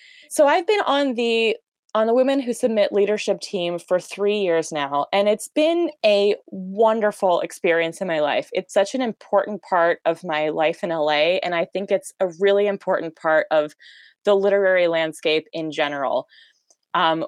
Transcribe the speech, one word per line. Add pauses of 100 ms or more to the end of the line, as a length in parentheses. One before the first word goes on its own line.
(300)
So
I've
been
on
the, (380)
on
the
Women
Who
Submit
leadership
team
for
three
years
now,
and
it's
been (140)
a (120)
wonderful
experience
in
my
life.
It's
such
an
important
part
of
my
life
in
L
A,
and
I
think
it's
a (100)
really
important
part
of (500)
the
literary
landscape
in
general. (640)
Um,